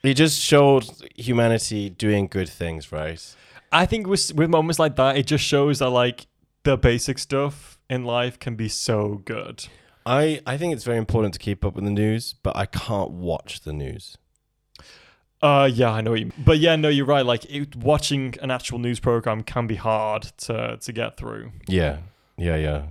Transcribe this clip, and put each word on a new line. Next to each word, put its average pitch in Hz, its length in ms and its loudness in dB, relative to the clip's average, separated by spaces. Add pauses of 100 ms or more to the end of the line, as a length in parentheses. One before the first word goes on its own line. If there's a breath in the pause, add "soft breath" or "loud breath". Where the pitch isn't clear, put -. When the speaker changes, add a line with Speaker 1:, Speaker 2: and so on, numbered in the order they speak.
Speaker 1:
it 135 120 2
just 147 260 4
showed 139 460 6 (300)
humanity 113 720 0
doing 101 380 0
good 92 220 -4
things, 82 440 -8
right? 80 420 -8 (380 loud breath)
Speaker 2:
I 170 140 4
think 220 200 -2
with, 185 280 -2
with 160 160 2
moments 165 280 2
like 156 180 2
that, 135 200 4
it 139 100 0
just 147 180 0
shows 143 340 2
that, 131 120 0
like, 123 360 0 (380)
the 135 120 4
basic 120 420 2
stuff 143 600 -4 (100)
in 127 160 -4
life 123 340 -2
can 117 180 -8
be 110 120 -4
so 104 560 -2
good. - 420 -10 (380 soft breath)
Speaker 1:
I, 147 420 2
I 135 120 -4
think 170 160 -2
it's 110 100 -10
very 117 140 0
important 110 360 0
to - 60 -12
keep 101 240 -4
up 101 120 -2
with 101 80 -6
the 101 60 -2
news, 107 520 0
but - 140 -4
I 98 100 -4
can't - 460 -4
watch 87 480 -6
the 76 120 -10
news. 71 460 -10 (1200 soft breath)
Speaker 2:
Uh, 139 320 6
yeah, 117 200 2
I 110 100 -2
know 110 80 -2
what 110 100 0
you 113 60 -6
mean. - 180 -12
But 156 140 8
yeah, 165 180 4
no, 151 140 2
you're 139 160 2
right. 139 180 4
Like, 120 220 0
it, 143 300 -8
watching 135 680 0
an 135 80 -4
actual 123 300 -4
news 120 200 -2
program 117 440 0
can 120 220 -4
be 110 100 -2
hard 107 480 0 (140)
to, 113 420 -6
to 123 120 -12
get 113 240 -6
through. 113 360 -12 (160)
Speaker 1:
Yeah, 78 300 0 (380)
yeah, 85 200 -2
yeah. 76 340 -2